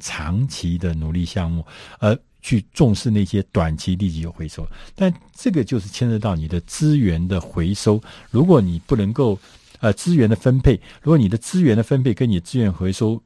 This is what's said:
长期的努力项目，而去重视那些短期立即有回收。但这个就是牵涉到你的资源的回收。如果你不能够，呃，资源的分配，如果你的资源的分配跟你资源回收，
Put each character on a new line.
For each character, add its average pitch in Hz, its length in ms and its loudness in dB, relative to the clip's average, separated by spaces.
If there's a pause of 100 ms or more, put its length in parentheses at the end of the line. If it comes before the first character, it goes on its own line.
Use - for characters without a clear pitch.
长 90 480 -4
期 85 280 -4
的 87 180 -4
努 78 180 -4
力 87 120 -2
项 87 240 -4
目， 82 160 -4 (360)
而 107 180 2 (220)
去 - 220 0 (120)
重 117 200 4
视 117 160 -2
那 104 140 2
些 98 200 -2
短 80 300 -2
期 90 220 -4
立 95 140 -2
即 80 100 -6
有 82 100 -8
回 80 160 -10
收。 80 200 -10 (280)
但 185 180 2 (220)
这 - 160 -4
个 151 140 0
就 117 160 -2
是 98 80 -8
牵 120 220 -2
涉 110 80 0
到 104 160 -2
你 78 120 -4
的 85 160 -4
资 151 360 0
源 90 280 2
的 92 140 -2
回 87 320 -4
收。 107 260 0 (320)
如 123 140 2
果 175 160 6
你 87 200 0
不 - 140 -4
能 104 180 0
够， 117 260 0 (420)
呃， 113 140 2
资 175 200 -2
源 123 140 4
的 113 80 2
分 131 240 2
配， 123 180 4 (240)
如 147 80 0
果 165 60 6
你 120 100 4
的 110 120 0
资 - 240 -2
源 123 120 4
的 113 80 2
分 131 200 0
配 127 100 2
跟 123 160 0
你 98 120 2
资 127 180 -6
源 110 120 2
回 92 220 -2
收， 113 340 -2